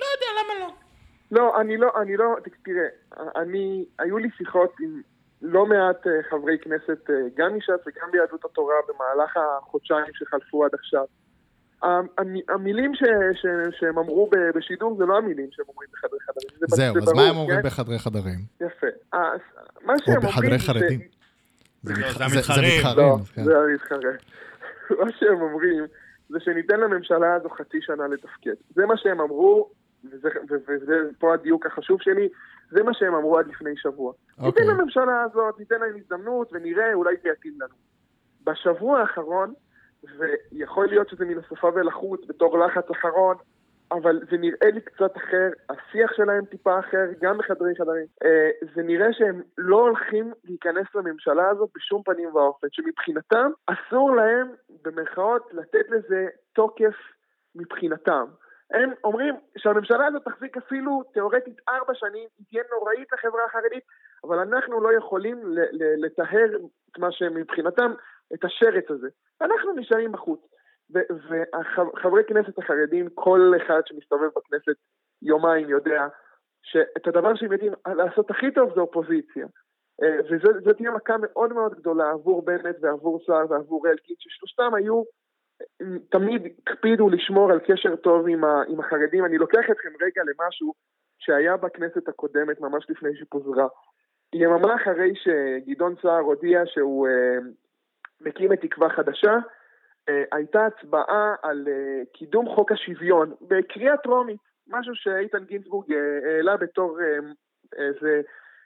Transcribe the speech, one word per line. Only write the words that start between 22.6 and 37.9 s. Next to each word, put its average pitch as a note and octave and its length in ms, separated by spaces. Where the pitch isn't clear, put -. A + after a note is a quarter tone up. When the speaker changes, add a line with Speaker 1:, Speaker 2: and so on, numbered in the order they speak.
Speaker 3:
מתחרים, C#3 280
Speaker 2:
לא, C3+ 80
Speaker 3:
כן. A2 100
Speaker 2:
זה D#3 140
המתחרה. C#3+ 540
<laughs> - 140
מה A3+ 140
שהם G3+ 220
אומרים D#3 440
זה E3 120
שניתן F3 400
לממשלה F3 540
הזו E3+ 160
חצי - 300
שנה D3 280
לתפקד. - 460
זה F#3+ 120
מה A3 100
שהם F#3+ 240
אמרו, F#3 500
וזה, C3+ 240
ו-, D3 40
ו-, C#3+ 40
וזה D3 120
פה E3 160
הדיוק E3 320
החשוב F#3 360
שלי, G3 260
זה F#3+ 120
מה A#3 120
שהם F#3 200
אמרו D#3 240
עד D#3+ 80
לפני D3 300
שבוע. C3+ 360
Speaker 3:
אוקיי. A#3+ 260
Speaker 2:
ניתן G#4+ 120
לממשלה B3+ 460
הזאת, A3 360
ניתן A3 220
להם A3 160
הזדמנות, G#3+ 560
ונראה, F3 420
אולי F3 280
זה E3+ 60
יתאים D#3 320
לנו. C3 140